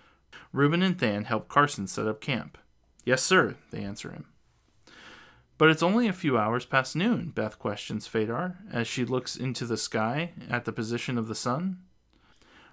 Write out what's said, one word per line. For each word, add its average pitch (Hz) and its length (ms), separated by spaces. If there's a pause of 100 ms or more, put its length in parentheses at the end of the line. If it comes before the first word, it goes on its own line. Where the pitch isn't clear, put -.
(540)
Reuben 147 280
and 185 180
Than 104 260
help 110 240
Carson 143 380
set 110 200
up 110 140
camp. - 360 (460)
"Yes, 127 180
sir," 156 360 (140)
they 110 120
answer 101 280
him. - 140 (1300)
"But 156 120
it's 160 140
only 220 240
a 185 60
few 139 240
hours 113 280
past - 300
noon," 123 360
Beth - 280
questions 104 480
Fedar 120 480 (160)
as 117 160
she - 160
looks 123 320
into 127 300
the 113 100
sky 123 560 (180)
at 120 140
the 117 80
position 117 460
of 113 100
the 110 80
sun. 180 440 (920)